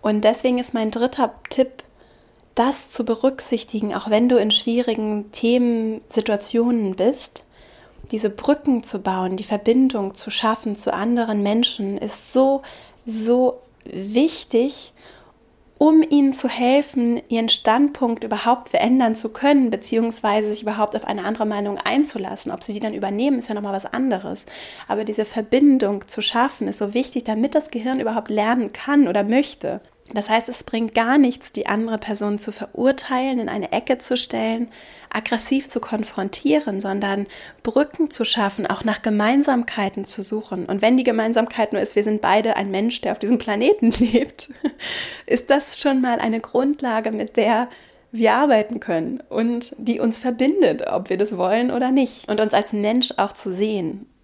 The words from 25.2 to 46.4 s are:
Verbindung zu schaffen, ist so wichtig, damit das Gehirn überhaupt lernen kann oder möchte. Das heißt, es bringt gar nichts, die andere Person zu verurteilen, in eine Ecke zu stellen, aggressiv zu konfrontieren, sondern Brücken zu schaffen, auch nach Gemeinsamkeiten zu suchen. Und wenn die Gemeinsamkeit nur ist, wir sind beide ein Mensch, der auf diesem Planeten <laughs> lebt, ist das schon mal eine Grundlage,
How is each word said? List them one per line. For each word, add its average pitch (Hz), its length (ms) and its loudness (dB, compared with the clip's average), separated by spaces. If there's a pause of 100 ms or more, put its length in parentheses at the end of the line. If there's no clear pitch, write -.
Verbindung 226 840 2
zu - 120 -6
schaffen, 233 460 0
ist 202 120 -4
so 208 140 -4
wichtig, 247 300 -2
damit 220 320 -2
das 302 160 0
Gehirn 254 300 -4
überhaupt 226 280 -4
lernen 214 440 0
kann 285 340 4
oder 202 160 2
möchte. 240 560 0 (340)
Das 208 160 -4
heißt, 226 200 2
es 247 140 -8
bringt 226 320 -4
gar 233 220 4
nichts, 254 340 2
die - 160 -4
andere 220 300 -2
Person 208 420 -4
zu 208 120 -8
verurteilen, 262 880 -2
in 220 100 -4
eine 202 220 -6
Ecke 247 280 -2
zu - 180 -2
stellen, 226 520 -4 (420)
aggressiv 233 580 -2
zu - 100 -4
konfrontieren, 214 1040 -2
sondern 202 460 -2 (360)
Brücken 294 460 0
zu - 160 -4
schaffen, 202 400 -2
auch - 180 -4
nach 214 180 -2
Gemeinsamkeiten 220 1040 0
zu - 160 -6
suchen. 196 440 -6
Und 196 160 -2
wenn 233 160 6
die 262 60 4
Gemeinsamkeit 226 680 0
nur 202 80 0
ist, - 140 -4
wir 208 80 4
sind 214 180 0
beide 214 340 2
ein 196 160 -4
Mensch, 208 300 -2
der 185 100 -2
auf - 80 -6
diesem 233 180 2
Planeten 233 540 2
<laughs> - 80 -4
lebt, 240 520 0 (760)
ist - 240 -2
das 277 300 2
schon 269 220 2
mal 247 180 0
eine 226 200 -2
Grundlage, 240 720 0